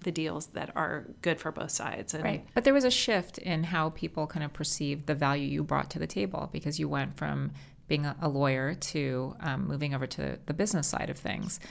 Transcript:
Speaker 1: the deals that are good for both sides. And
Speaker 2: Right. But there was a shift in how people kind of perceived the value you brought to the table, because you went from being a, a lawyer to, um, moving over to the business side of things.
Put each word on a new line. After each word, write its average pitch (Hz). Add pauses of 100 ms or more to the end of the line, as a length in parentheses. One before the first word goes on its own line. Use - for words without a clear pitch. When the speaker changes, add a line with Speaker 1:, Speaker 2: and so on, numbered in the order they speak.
Speaker 1:
the 180
deals 156
that -
are - (180)
good 165
for 160
both -
sides. -
And 156
Speaker 2:
Right. 156
But 233
there 277
was 277
a 247
shift 196
in 160
how 165
people 160
kind 156
of 143
perceived 147
the 151
value 143
you 143
brought 143
to 170
the 156
table, 190
because 151
you 151
went 139
from 139 (360)
being 147
a, 139
a 156
lawyer 139
to, 135
um, 160
moving 143
over 135
to 139
the -
business 175
side -
of -
things. - (120)